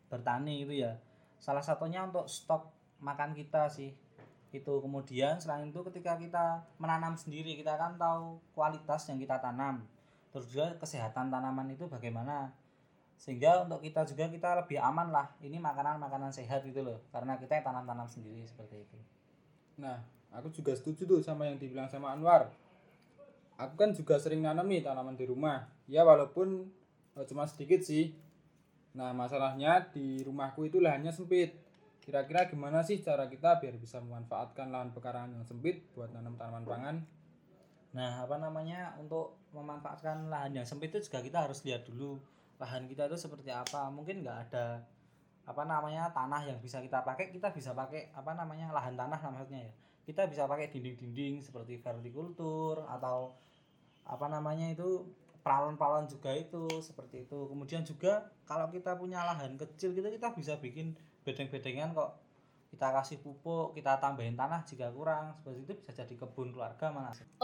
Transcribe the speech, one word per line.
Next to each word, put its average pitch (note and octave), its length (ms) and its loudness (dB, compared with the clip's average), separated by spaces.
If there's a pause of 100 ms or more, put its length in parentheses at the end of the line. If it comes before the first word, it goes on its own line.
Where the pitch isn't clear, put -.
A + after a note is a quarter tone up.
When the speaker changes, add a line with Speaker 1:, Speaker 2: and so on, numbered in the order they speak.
Speaker 1:
bertani B2+ 560 0
gitu C#3+ 160 -2
ya. A#2 160 0 (480)
Salah C#3+ 220 0
satunya E3 420 0
untuk F3 240 -4
stok - 400 0 (320)
makan C#3+ 320 -2
kita D3+ 320 2
sih. C#3 240 -6 (640)
Itu C#3 240 0
kemudian C#3 640 0
selain D3 300 -4
itu F3 180 -6
ketika F3 300 -2
kita E3+ 420 2 (160)
menanam E3 400 0
sendiri, D#3 400 -6
kita D3+ 160 0
kan E3+ 240 -2
tahu E3 400 2 (160)
kualitas D#3 560 0
yang C3+ 80 -4
kita C3 240 0
tanam. B2+ 400 -2 (480)
Terus B2+ 240 -8
juga E3 240 0
kesehatan C3 560 -4
tanaman C3 400 -2
itu E3+ 160 -8
bagaimana. B2+ 640 -4 (680)
Sehingga D3+ 400 8
untuk D#3 240 -4
kita D#3 160 2
juga, D3 240 0
kita E3+ 400 2
lebih C#3 160 0
aman D#3+ 320 4
lah. C#3 240 4
Ini D3 240 -10
makanan-makanan C#3 720 -2
sehat C3 320 -2
gitu C3 160 -4
loh. A2+ 320 -8
Karena C3 240 -2
kita C3 160 -2
yang C3+ 160 0
tanam-tanam A#2+ 400 -4
sendiri A2+ 320 -14
seperti G#2+ 400 -16
itu. - 160 -20 (800)
Speaker 2:
Nah, B2+ 240 -8 (320)
aku C#3 160 -8
juga D3 240 0
setuju D#3 320 -4
tuh F3 160 8
sama D3+ 240 -2
yang C#3+ 80 -2
dibilang C3+ 320 -6
sama C#3 240 -6
Anwar. D#3 400 10 (1120)
Aku D3 160 -6
kan G#3 160 8
juga D3+ 240 6
sering D#3 240 2
nanam D#3+ 240 2
nih F#3 160 4
tanaman C3 320 -4
di B2+ 80 -6
rumah. B2+ 480 0 (160)
Ya D3+ 160 8
walaupun, F3+ 640 10 (480)
eh, C#3 160 -8
cuma D3 160 -2
sedikit D#3 400 4
sih. D#3 240 2 (880)
Nah, B2+ 160 -4
masalahnya C3+ 800 4
di C3+ 320 -2
rumahku C#3 400 -4
itu F3+ 160 6
lahannya D#3 320 6
sempit. F3+ 400 4 (480)
Kira-kira D3+ 480 4
gimana D3+ 320 2
sih F#3 240 0
cara C#3 240 2
kita D#3+ 320 6
biar A#2+ 160 -6
bisa A#2 240 -10
memanfaatkan A#2+ 640 -6
lahan B2+ 240 -6
pekarangan B2 400 -8
yang A#2 160 -10
sempit D3+ 480 -4
buat A#2 160 -10
nanam A#2 240 -10
tanaman A#2 320 -10
pangan? C3 300 -6 (960)
Speaker 1:
Nah, B2+ 320 -4
apa C#3+ 80 -4
namanya, D#3+ 640 -6
untuk D#3 560 -6
memanfaatkan D3+ 720 -6
lahan C#3 320 -4
yang A#2+ 80 -4
sempit D#3 240 -8
itu G#3 160 -4
juga B2 160 -6
kita D3 240 0
harus C3+ 160 -8
lihat A#2+ 240 -4
dulu C3+ 320 -8 (440)
lahan B2+ 240 -6
kita C#3+ 240 -4
itu E3+ 80 -4
seperti C#3+ 320 -10
apa. C3+ 400 -6
Mungkin D#3 320 -8
nggak A#2 240 -8
ada, A#2 400 -6 (640)
apa C#3+ 160 -6
namanya, D#3+ 480 -2
tanah C#3+ 320 -2
yang B2 160 -8
bisa B2+ 160 -10
kita B2+ 240 -2
pakai, F3+ 320 -4
kita F#3 160 -2
bisa C3 240 -8
pakai, C3+ 400 -8
apa D3+ 240 -8
namanya, D#3+ 320 -8
lahan B2+ 240 -2
tanah C3+ 240 -4
lah D3+ 160 -8
maksudnya C3+ 320 -10
ya. A2+ 60 -14 (340)
Kita E3 240 0
bisa C#3+ 160 0
pakai D3 240 -2
dinding-dinding B2+ 720 -6
seperti A#2+ 400 -12
vertikultur D#3 1040 -4
atau, B2+ 480 -4 (720)
apa D3 240 -6
namanya D#3 400 -2
itu, F3+ 400 -2 (320)
peralon-peralon D3 640 4
juga C3+ 320 -4
itu, E3 400 -4
seperti C3 480 -12
itu. C#3 240 -8
Kemudian C#3+ 320 -6
juga F#3+ 480 0 (160)
kalau D#3+ 240 -2
kita F3+ 240 -4
punya F3+ 320 -4
lahan C#3 320 -4
kecil D#3 320 -4
gitu, F#3 160 -2
kita A3+ 240 -4
bisa D3+ 320 -4
bikin D#3 320 -6 (320)
bedeng-bedengan C3+ 720 -4
kok. C#3+ 160 0 (560)
Kita C3+ 180 0
kasih C3+ 320 0
pupuk, D#3+ 560 -4
kita C#3 240 4
tambahin B2+ 320 0
tanah D3 320 -2
jika B2 320 -8
kurang, D#3 400 -2
seperti B2+ 320 -12
itu G3+ 80 -8
bisa - 160 -16
jadi A#2+ 240 -12
kebun B2 400 -8
keluarga A#2 320 -4
malah. C3+ 240 -6 (320)